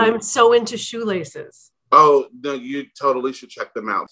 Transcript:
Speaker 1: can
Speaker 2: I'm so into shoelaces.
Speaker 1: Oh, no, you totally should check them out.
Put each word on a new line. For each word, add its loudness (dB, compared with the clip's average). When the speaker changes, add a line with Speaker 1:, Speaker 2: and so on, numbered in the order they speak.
Speaker 1:
can 2
Speaker 2:
I'm -8
so 4
into 0
shoelaces. -10
Speaker 1:
Oh, 6
no, -6
you -10
totally -2
should -20
check -12
them -8
out. -4